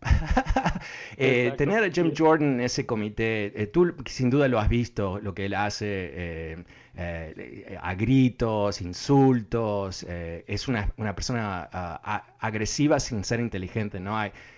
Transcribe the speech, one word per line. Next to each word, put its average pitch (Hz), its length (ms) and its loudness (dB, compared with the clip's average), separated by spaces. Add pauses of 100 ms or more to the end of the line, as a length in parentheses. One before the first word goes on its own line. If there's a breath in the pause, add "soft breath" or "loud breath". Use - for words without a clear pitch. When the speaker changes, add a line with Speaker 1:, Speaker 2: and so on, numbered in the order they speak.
Speaker 1:
<laughs> - 20 -18 (1120 loud breath)
Eh, 127 300 4
Speaker 2:
Exacto. 120 180 -2
Speaker 1:
tener 202 200 2
a 185 60 0
Jim 165 240 2
Speaker 2:
Sí. 147 80 0
Speaker 1:
Jordan 156 320 6
en 120 60 0
ese 123 260 -2
comité, 107 760 -2
eh, 107 60 0
tú 170 260 2 (140)
sin 127 240 0
duda 143 160 6
lo 120 140 2
has 107 80 2
visto, 107 520 0
lo 101 140 -6
que 98 120 -6
él 98 80 -4
hace, 104 340 -2
eh, 85 760 -6 (320 loud breath)
eh, 85 840 -10
a 90 120 -4
gritos, 110 840 2
insultos, 107 1300 2
eh, 85 380 -8
es - 220 -4
una, 107 280 0
una 107 200 -4
persona, 104 560 -4
ah, 87 300 -8
a-, - 440 -8
agresiva 113 540 2
sin 104 240 -4
ser 120 160 -2
inteligente, 104 580 -4
¿no? 98 180 -6
Hay, 107 140 -4 (280 loud breath)